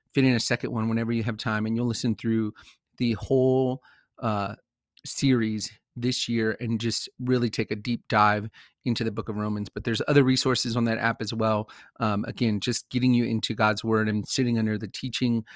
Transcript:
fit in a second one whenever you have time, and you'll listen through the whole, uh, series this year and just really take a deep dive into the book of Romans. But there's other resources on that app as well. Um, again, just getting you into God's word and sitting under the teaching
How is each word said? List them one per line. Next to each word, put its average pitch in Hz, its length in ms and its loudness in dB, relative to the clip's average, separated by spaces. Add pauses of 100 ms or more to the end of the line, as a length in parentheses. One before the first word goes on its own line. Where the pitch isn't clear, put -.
(120)
fit 135 120 2
in 131 100 6
a 113 60 2
second 117 320 -2
one 113 160 0
whenever 113 240 0
you 117 100 0
have 113 140 -4
time, 107 300 -2
and 113 100 0
you'll 120 100 0
listen 117 300 -2
through 110 380 -2 (420)
the 120 160 0
whole, 131 680 2 (380)
uh, 104 340 -2 (500)
series 113 640 0 (260)
this 123 320 -2
year 110 300 0
and 117 220 -2
just 113 280 -4 (120)
really 123 300 2
take 113 200 -4
a 113 60 -4
deep 117 320 -4
dive 107 400 4 (360)
into 117 200 0
the 113 80 -2
book 107 160 -6
of 104 80 -6
Romans. 104 320 -4
But - 160 -10
there's 117 240 0
other 143 160 6
resources 127 520 2
on 117 100 2
that 113 120 0
app 113 220 -2
as 110 140 -6
well. 110 340 0 (320)
Um, 104 240 0
again, 110 340 0
just - 300 -4
getting 127 240 2
you 120 140 4
into 113 280 -2
God's 107 300 0
word 110 240 2
and 104 180 0
sitting 120 320 0
under 110 200 0
the 101 100 -8
teaching 120 560 -2 (120)